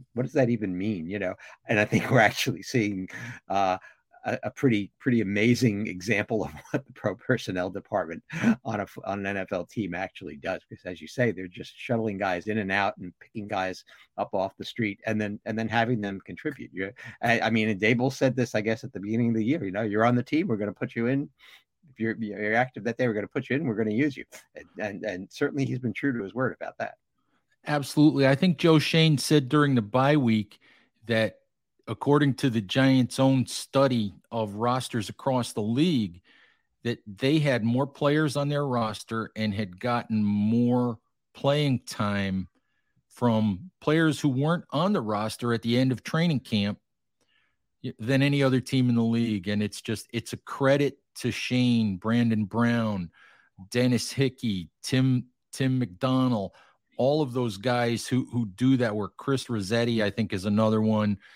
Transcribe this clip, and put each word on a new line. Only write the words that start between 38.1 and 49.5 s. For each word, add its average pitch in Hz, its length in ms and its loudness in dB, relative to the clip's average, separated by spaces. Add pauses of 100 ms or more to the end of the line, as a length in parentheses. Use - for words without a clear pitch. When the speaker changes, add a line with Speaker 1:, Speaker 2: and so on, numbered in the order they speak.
Speaker 2:
on 143 120 -2
their 147 160 -2
roster 113 720 -4
and 107 180 -2
had 98 280 -6
gotten 120 420 -2
more 117 760 2 (360)
playing 143 500 0
time 98 600 -4 (640)
from 110 600 0 (100)
players 156 400 2
who 147 80 2
weren't 147 420 0
on 175 220 0
the 180 80 0
roster 107 520 -2
at 113 100 -2
the 117 140 2
end 131 140 4
of 117 140 -4
training 160 340 0
camp 104 400 -2 (1040)
y-, 131 160 -8
than 135 240 0
any 143 220 2
other 127 160 4
team 127 280 2
in 120 60 4
the 117 80 4
league. 113 460 0
And 104 120 0